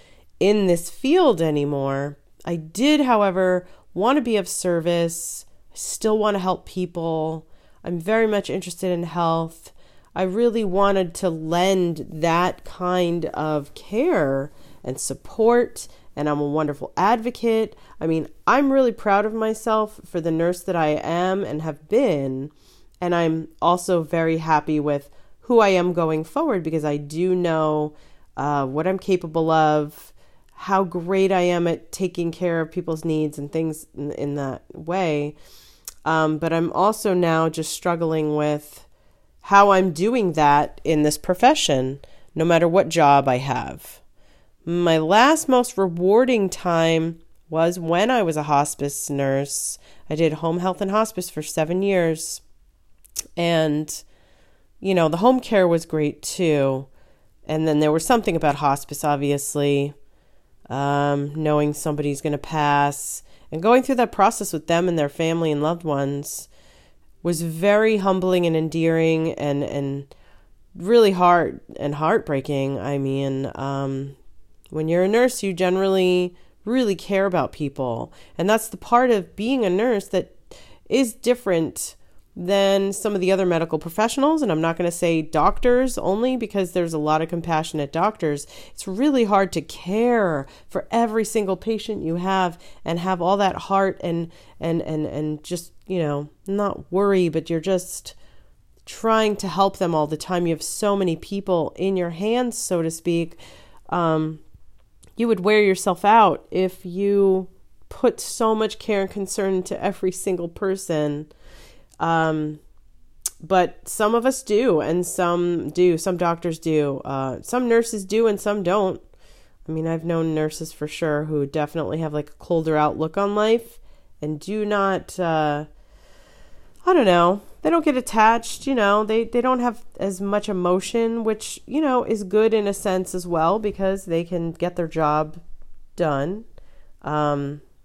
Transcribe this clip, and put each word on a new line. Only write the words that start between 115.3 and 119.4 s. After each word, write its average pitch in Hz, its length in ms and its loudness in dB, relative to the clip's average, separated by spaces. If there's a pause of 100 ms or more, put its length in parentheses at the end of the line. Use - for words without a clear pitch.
do, 175 280 4
some 180 200 -4
doctors 170 420 -2
do, 147 460 -2
uh, 135 360 -6
some 247 260 -2
nurses 226 380 2
do, 220 220 2
and 202 120 0
some 208 220 -2
don't. 190 400 0 (640)